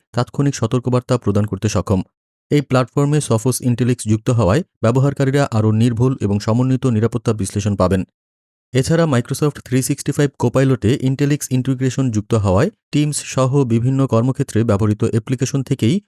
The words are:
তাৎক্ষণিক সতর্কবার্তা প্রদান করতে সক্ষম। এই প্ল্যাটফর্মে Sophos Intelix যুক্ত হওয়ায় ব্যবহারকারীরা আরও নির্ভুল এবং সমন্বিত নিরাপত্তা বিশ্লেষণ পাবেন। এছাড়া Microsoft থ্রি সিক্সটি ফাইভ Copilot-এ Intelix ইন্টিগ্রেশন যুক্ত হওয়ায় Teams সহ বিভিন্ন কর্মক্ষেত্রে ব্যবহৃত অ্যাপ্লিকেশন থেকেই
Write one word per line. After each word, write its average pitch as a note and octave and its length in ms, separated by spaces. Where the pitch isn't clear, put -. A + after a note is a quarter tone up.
তাৎক্ষণিক C#3 440
সতর্কবার্তা B2 600
প্রদান G#2 280
করতে A2 240
সক্ষম। F#2+ 320
এই D3 120
প্ল্যাটফর্মে C#3+ 580
Sophos A#2+ 420
Intelix A#2+ 340
যুক্ত A2 200
হওয়ায় A#2 340
ব্যবহারকারীরা C3+ 720
আরও G#2+ 200
নির্ভুল A#2+ 500
এবং G2+ 180
সমন্বিত B2 460
নিরাপত্তা A#2 480
বিশ্লেষণ G#2 420
পাবেন। F#2+ 280
এছাড়া E3 320
Microsoft C#3+ 600
থ্রি B2+ 160
সিক্সটি C#3+ 300
ফাইভ D3 180
Copilot-এ C3 580
Intelix C#3+ 300
ইন্টিগ্রেশন B2+ 640
যুক্ত G#2+ 220
হওয়ায় G#2 360
Teams D3 180
সহ C3+ 500
বিভিন্ন B2+ 440
কর্মক্ষেত্রে A#2+ 560
ব্যবহৃত G#2 400
অ্যাপ্লিকেশন B2+ 600
থেকেই C3+ 440